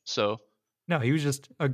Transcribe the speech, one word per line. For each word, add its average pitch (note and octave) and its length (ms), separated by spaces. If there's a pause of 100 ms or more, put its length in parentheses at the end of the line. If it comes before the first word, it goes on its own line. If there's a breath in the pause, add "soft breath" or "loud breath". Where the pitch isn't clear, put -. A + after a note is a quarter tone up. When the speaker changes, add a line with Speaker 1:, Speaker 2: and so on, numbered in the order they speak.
Speaker 1:
so. G#2+ 360 (480)
Speaker 2:
No, E3+ 120
he B2 120
was D#3 100
just C#3+ 260 (100)
a, C#3+ 160